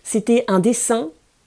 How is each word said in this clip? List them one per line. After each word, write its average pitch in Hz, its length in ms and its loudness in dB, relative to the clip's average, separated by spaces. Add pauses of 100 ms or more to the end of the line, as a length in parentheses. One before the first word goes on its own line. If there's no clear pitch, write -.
C'était 233 460 0
un 190 100 2
dessin 233 520 0 (360)